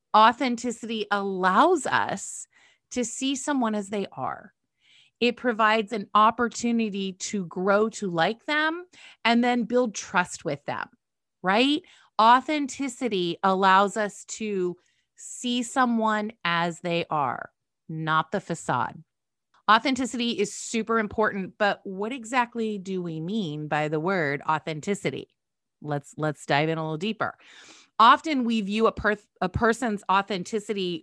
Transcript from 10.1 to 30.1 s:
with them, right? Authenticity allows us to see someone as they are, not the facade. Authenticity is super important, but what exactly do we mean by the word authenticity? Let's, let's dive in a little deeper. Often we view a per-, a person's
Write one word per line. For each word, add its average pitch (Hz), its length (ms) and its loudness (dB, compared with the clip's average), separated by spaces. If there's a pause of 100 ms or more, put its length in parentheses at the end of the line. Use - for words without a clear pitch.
with 147 200 -4
them, - 240 -8 (560)
right? 247 380 2 (380)
Authenticity 247 1200 2
allows 190 520 4
us 208 280 -4
to 190 520 -4 (420)
see 247 440 -4
someone 220 680 0 (140)
as 170 360 0
they 170 280 -2
are, 139 400 -2 (400)
not 160 440 -2
the 202 80 -2
facade. 156 640 -4 (640)
Authenticity 240 640 2
is 202 200 -2
super 226 460 -2
important, 202 580 -2
but 202 280 0
what 196 280 -6
exactly 233 640 -4
do 190 240 -6
we 165 180 -6
mean 160 480 -4
by 151 220 -2
the 156 100 -2
word 156 480 0
authenticity? 156 800 -4 (520)
Let's, 147 380 -6
let's 151 260 -4
dive 151 240 2
in 165 80 -2
a 160 60 -4
little 156 160 -6
deeper. 190 360 -4 (640)
Often 262 460 6
we 226 160 0
view 208 280 2
a - 40 2
per-, 208 240 0 (240)
a 185 80 0
person's 220 640 0